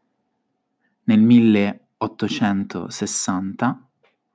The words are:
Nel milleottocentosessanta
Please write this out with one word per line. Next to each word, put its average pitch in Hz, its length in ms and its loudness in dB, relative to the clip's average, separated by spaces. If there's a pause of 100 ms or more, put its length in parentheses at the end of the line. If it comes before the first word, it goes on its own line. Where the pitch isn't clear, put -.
(1040)
Nel 110 180 2
milleottocentosessanta 104 2750 -2 (460)